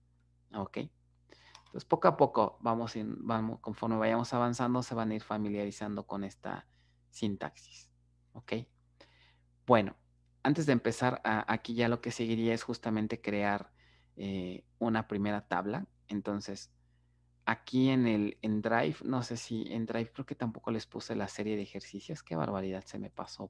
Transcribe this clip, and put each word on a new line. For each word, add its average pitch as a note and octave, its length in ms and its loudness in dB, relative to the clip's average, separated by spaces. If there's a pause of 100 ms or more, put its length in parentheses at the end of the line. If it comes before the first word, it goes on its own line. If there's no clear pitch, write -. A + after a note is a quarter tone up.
(540)
¿Ok? G2 240 -6 (800)
Entonces, - 260 -14
poco E3 240 4
a D#3 80 6
poco, A#2+ 440 4
vamos A#2 360 -2
in-, G#2+ 280 -6
vamos, A2+ 360 -2
conforme A2+ 360 -2
vayamos A2+ 380 2
avanzando, B2 480 2
se B2 140 -6
van A2 160 0
a - 20 -2
ir G#2+ 80 -4
familiarizando G#2 840 -4
con G2 160 -4
esta - 420 -10 (440)
sintaxis. - 760 -6 (440)
¿Ok? - 200 -12 (1120)
Bueno, G#2+ 300 6 (460)
antes D3+ 240 4
de C#3+ 60 6
empezar, B2 500 2
a-, A2 300 2
aquí A2+ 220 -2
ya A#2 140 4
lo A#2 120 2
que A#2+ 100 -4
seguiría A2+ 440 2
es A2+ 80 -2
justamente A2 580 -2
crear, G2+ 520 0 (440)
eh, F#2+ 480 -6 (140)
una A2+ 280 2
primera G#2 400 -2
tabla. G#2 400 -2 (220)
Entonces, G2+ 640 -4 (720)
aquí B2+ 460 2
en C3 160 6
el, G#2 360 2
en G#2+ 200 0
Drive, A#2+ 420 2
no B2+ 180 0
sé A#2 140 -6
si A2+ 360 -4
en A2+ 140 -2
Drive, A#2 260 -2
creo C3+ 140 -10
que - 80 -10
tampoco A#2 360 -4
les A2 160 -2
puse - 280 -8
la G2+ 140 -2
serie G#2+ 280 -4
de G2+ 60 -4
ejercicios. G2 600 -10
Qué - 140 -6
barbaridad, F#2+ 480 -2
se - 140 -12
me G2+ 120 -10
pasó G2 400 -10